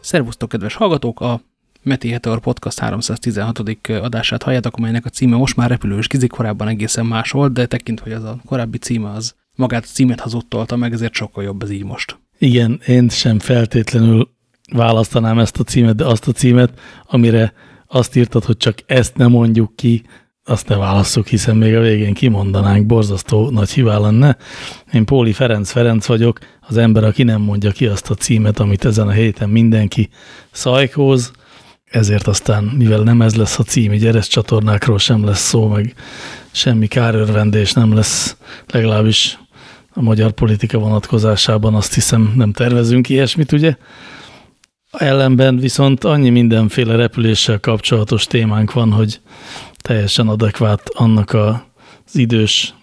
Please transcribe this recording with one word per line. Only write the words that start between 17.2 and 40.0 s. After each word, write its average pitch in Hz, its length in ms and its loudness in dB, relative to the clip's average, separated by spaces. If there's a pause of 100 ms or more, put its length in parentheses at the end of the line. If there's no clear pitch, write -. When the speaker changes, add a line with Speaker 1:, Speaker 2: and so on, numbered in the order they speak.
Speaker 2:
azt - 280 -2
írtad, 120 280 0
hogy 117 140 -2
csak - 280 -2
ezt 127 300 0
ne 123 120 4
mondjuk 113 480 2
ki, 117 280 0 (400)
azt - 240 -4
ne - 80 0
válasszuk, 98 520 0
hiszen 110 300 0
még 110 180 4
a 113 60 4
végén 107 320 2
kimondanánk, 101 720 2
borzasztó 107 640 0
nagy 104 200 0
hibá 110 280 0
lenne. 113 400 4 (560)
Én 113 120 2
Póli 120 280 2
Ferenc 110 380 -2
Ferenc 117 340 0
vagyok, 117 340 0 (220)
az - 160 -4
ember, 110 260 4
aki 110 200 2
nem 110 180 2
mondja 101 300 0
ki 127 140 -2
azt 101 240 -4
a 107 60 -2
címet, 107 440 0
amit 101 260 0
ezen 110 220 0
a 101 40 0
héten 107 380 0
mindenki 110 600 2 (420)
szajkóz, 135 800 0 (520)
ezért 104 440 0
aztán, 104 360 0
mivel 110 380 2
nem 117 200 4
ez 113 140 2
lesz 110 240 -2
a 120 40 2
cím, 107 300 0
így 107 120 2
Eresz 113 220 2
csatornákról 107 720 0
sem 107 260 0
lesz 98 220 -2
szó, 110 200 0
meg 104 260 -2 (580)
semmi 110 360 0
kárörvendés 107 840 0
nem 110 200 4
lesz, - 440 -2 (300)
legalábbis 110 720 0 (540)
a - 80 -6